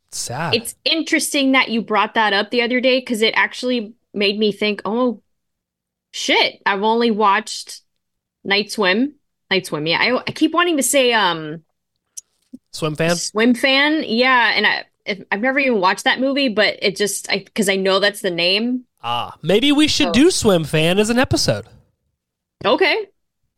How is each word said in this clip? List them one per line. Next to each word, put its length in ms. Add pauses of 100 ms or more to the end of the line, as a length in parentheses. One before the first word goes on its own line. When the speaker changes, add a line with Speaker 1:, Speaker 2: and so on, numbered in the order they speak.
(120)
Speaker 1:
Sad. 440
Speaker 2:
It's 180 (120)
interesting 640
that 180
you 140
brought 320
that 180
up 160
the 140
other 180
day, 200
'cause 200
it 160
actually 560 (180)
made 280
me 120
think, 340
"Oh, 360 (920)
shit, 540
I've 160
only 300
watched 680 (640)
Night 280
Swim." 420 (380)
Night 160
Swim, 180
yeah. 160
I, 160 (100)
I 40
keep 200
wanting 260
to 60
say, 300
um, 500 (1080)
Speaker 1:
Swim 240
Fan? 200
Speaker 2:
Swim 380
Fan, 520
yeah. 500
And 100
I, 200 (200)
if, 160 (100)
I've 100
never 180
even 200
watched 260
that 140
movie, 300
but 320
it 140
just, 360
I, 140 (100)
'cause 140
I 60
know 240
that's 220
the 100
name. 540 (180)
Speaker 1:
Ah, 400
maybe 280
we 160
should 200
Speaker 2:
So 60
Speaker 1:
do 180
Swim 340
Fan 340
as 120
an 80
episode. 480 (960)
Speaker 2:
Okay. 400 (520)